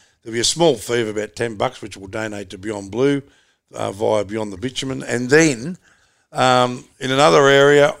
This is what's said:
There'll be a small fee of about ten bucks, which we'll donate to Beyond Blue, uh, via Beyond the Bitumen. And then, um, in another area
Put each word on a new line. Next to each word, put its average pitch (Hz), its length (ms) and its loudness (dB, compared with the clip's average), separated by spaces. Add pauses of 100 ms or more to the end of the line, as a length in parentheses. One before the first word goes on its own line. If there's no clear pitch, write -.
(240)
There'll 113 120 -14
be 117 40 -2
a 117 40 -2
small 156 320 2
fee 120 260 -4
of 107 80 -4
about 107 260 -8
ten 117 200 -6
bucks, 123 260 -6
which 104 160 -16
we'll 98 100 -16
donate 104 440 -10
to 104 80 -16
Beyond 101 320 -10
Blue, 139 320 0 (500)
uh, 110 180 -6
via 107 320 -2
Beyond 104 300 -8
the 92 40 -16
Bitumen. 131 460 -8
And 120 260 -4
then, 151 480 2 (540)
um, 127 540 0 (140)
in 131 120 -6
another 139 360 4
area 143 540 6